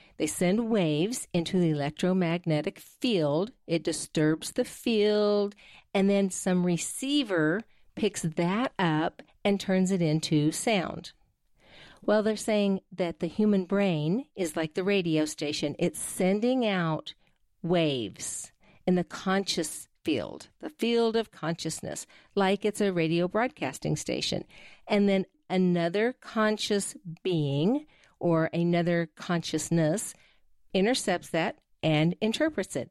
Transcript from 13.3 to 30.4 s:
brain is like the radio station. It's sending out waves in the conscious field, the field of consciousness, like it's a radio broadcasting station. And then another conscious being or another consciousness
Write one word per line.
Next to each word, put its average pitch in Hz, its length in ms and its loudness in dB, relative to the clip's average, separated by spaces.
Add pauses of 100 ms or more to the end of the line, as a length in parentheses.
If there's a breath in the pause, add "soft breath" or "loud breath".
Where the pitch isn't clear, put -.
brain 190 680 0
is 170 220 -4
like 160 200 -4
the 190 80 -2
radio 170 420 2
station. 151 520 -4
It's 175 220 -2
sending 220 640 0
out 170 480 -2 (480)
waves 147 920 -2 (320 soft breath)
in 185 100 4
the 175 80 2
conscious - 880 -4 (160)
field, 101 420 -4 (140)
the 156 80 -10
field 226 480 0
of 220 140 -4
consciousness, - 760 -8 (260 soft breath)
like 196 300 2
it's 208 160 -2
a 202 140 2
radio 170 340 2
broadcasting 156 680 -2
station. - 480 -4 (420 loud breath)
And 202 220 4
then 190 160 2 (240)
another 185 720 2
conscious 214 760 -2 (280)
being 165 640 0 (320 soft breath)
or 160 340 0
another 170 640 0
consciousness 170 960 0 (600 soft breath)